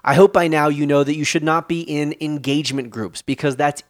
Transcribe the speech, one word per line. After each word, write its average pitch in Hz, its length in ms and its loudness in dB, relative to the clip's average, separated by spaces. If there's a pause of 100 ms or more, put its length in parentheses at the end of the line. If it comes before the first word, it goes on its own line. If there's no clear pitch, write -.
I 135 120 2
hope 196 180 8
by 175 160 2
now 151 200 2
you 147 180 -2
know 143 180 4
that 147 120 -2
you 151 80 -4
should 151 200 -2
not 160 240 0
be 170 140 -4
in 151 360 -4
engagement 139 720 -4
groups, 104 300 -10
because 139 360 -4
that's 147 340 -2